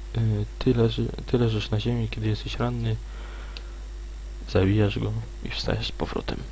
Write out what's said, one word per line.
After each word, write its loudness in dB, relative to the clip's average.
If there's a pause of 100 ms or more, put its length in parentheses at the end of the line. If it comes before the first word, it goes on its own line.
(160)
e, 2 (380)
ty 6
leży-, 2 (140)
ty 4
leżysz 2
na 2
ziemi, 2
kiedy -2
jesteś -2
ranny, 0 (1500)
zabijasz 6
go 0 (320)
i -4
wstajesz 0
z -4
powrotem. -4 (140)